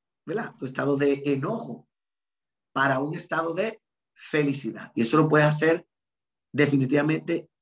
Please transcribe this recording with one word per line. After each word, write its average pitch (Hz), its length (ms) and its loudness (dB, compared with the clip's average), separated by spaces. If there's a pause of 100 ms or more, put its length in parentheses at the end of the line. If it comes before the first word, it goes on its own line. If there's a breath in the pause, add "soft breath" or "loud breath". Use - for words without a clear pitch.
(260)
¿verdad? 208 320 -8
Tu 135 80 -8
estado 139 320 -2
de 139 260 2
enojo 143 640 -4 (880)
para 135 240 2
un 151 160 -4
estado 165 400 -6
de 220 260 -4 (340)
felicidad. - 800 -4
Y 117 80 0
eso 131 140 2
lo 156 100 6
puedes 151 200 6
hacer 160 400 2 (680)
definitivamente 143 960 0 (140)